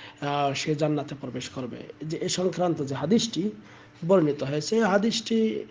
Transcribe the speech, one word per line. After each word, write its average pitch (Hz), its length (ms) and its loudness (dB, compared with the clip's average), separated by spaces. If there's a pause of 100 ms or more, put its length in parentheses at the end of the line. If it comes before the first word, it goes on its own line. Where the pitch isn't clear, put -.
(200)
আহ, 143 340 0
সে 156 200 0
জান্নাতে 147 460 0
প্রবেশ 127 280 -8
করবে। 123 280 -8 (260)
যে 156 140 -6
এ 175 120 -4
সংক্রান্ত 175 540 0
যে 135 120 -4
হাদিসটি 170 560 2 (560)
বর্ণিত 160 360 4
হয়েছে, 151 340 -2
এই 226 60 4
হাদিসটি, 220 880 2